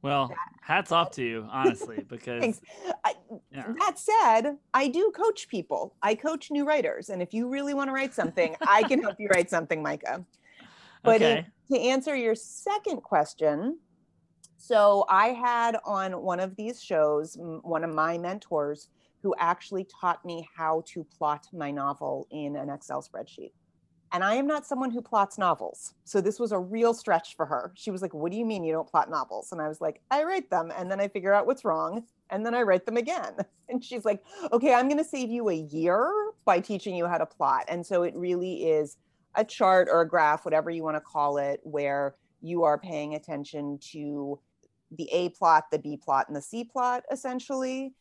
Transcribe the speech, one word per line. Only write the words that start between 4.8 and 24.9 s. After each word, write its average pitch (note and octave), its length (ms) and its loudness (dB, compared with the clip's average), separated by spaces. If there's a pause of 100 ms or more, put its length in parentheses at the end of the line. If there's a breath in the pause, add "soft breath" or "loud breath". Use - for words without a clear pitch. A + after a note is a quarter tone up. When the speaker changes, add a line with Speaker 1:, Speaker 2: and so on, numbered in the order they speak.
Speaker 2:
do F4+ 260 2
coach G#4+ 340 0
people. D#3+ 540 -4
I G#3+ 120 4
coach D4+ 360 -6
new C#4+ 140 0
writers. C#4 460 0
And F#3 100 -6
if F3 140 -6
you A#3 140 -2
really C#4+ 260 -4
wanna C#4 180 -2
write C4+ 220 -4
something, E3 420 0 (100)
I G#3 180 6
can C#4 180 4
help G3+ 160 -4
you G#3 100 -6
write F3+ 220 4
something, D#3+ 320 -2
Micah. D3 420 -6 (760 loud breath)
But A3+ 200 6
in D3+ 160 4
Speaker 1:
Okay. E3+ 80 -6 (260)
Speaker 2:
to B3+ 80 4
answer C4 360 2
your A#3 180 2
second G4+ 680 -6
question, D#3 760 0 (800)
so G3+ 500 6
I G3 200 6
had A#3 560 0
on F#3+ 360 -4
one F3+ 200 -2
of F#3+ 160 -4
these A3+ 260 -8
shows, D3+ 560 0
m-, D#3+ 240 -10
one E3 220 -2
of E3 100 -6
my E3 240 0
mentors E3+ 680 -4 (340)
who G3 160 0
actually F#3 460 -2
taught F3 400 -4
me E3 300 -10
how D#3+ 340 -2
to E3 160 -12
plot D3 480 -4
my D3+ 180 -6
novel C#3+ 600 -4
in D3 260 -8
an C#3 120 -8
Excel C#3 340 -8
spreadsheet. - 500 -14 (600)
And F3+ 120 0
I G#3 100 2
am C4+ 120 0
not D4 200 -2
someone C4 240 -2